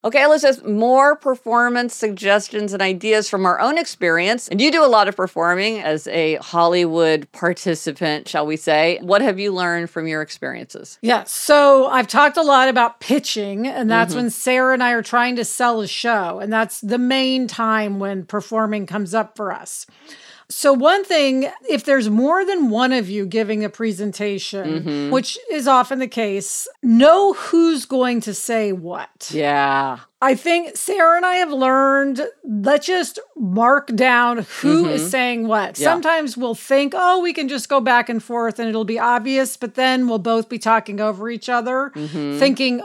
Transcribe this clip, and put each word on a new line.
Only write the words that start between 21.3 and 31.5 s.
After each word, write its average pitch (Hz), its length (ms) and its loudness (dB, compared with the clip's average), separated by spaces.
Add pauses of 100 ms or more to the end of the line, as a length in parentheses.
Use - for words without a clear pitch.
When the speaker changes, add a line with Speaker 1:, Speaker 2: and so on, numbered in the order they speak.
Speaker 2:
if 285 160 -2
there's 269 240 2
more 277 340 2
than 349 280 0
one 254 240 2
of 208 160 -2
you 202 160 -4
giving 214 400 -2
a - 20 -6
presentation, 202 1120 -6
Speaker 1:
Mm-hmm. 143 300 -4
Speaker 2:
which 262 280 -2 (120)
is 285 180 -2
often 254 300 2
the 262 100 -6
case, 202 580 -6 (160)
know 302 520 6
who's 330 500 0
going 247 380 -2
to 208 100 -10
say 214 400 -2
what. 170 580 -12
Speaker 1:
Yeah. 139 680 0 (240)
Speaker 2:
I 269 120 4
think 339 400 -2
Sarah 349 440 2
and 359 80 0
I 359 80 0
have 349 180 0